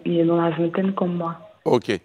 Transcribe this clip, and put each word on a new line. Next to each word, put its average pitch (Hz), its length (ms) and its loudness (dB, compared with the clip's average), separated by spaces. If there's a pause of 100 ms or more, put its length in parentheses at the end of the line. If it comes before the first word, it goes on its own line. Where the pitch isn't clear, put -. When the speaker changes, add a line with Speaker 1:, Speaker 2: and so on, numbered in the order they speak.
Speaker 1:
il 170 140 2
est 165 60 4
dans 170 160 4
la 170 100 2
vingtaine 170 420 -2
comme 180 220 -2
moi. 170 220 -6 (260)
Speaker 2:
OK. 117 420 0